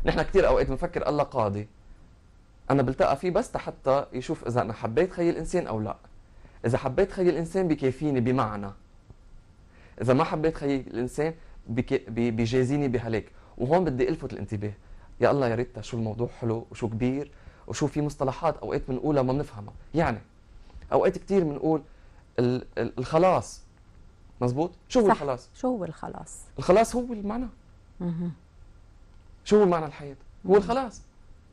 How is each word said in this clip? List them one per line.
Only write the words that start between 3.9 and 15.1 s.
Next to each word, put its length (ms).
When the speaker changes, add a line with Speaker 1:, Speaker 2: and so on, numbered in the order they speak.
Speaker 1:
يشوف 340
إذا 140
أنا 120
حبيت 400
خي 160
الإنسان 380
أو 120
لا. 180
إذا 120
حبيت 340
خي 180
الإنسان 380
بكافيني 520
بمعنى، 520
إذا 120
ما 100
حبيت 340
خي 180
الإنسان 580
بك-، 420
بي-، 220
بيجازيني 560
بهلاك. 380
وهون 260
بدي 260
ألفت 240
الانتباه، 400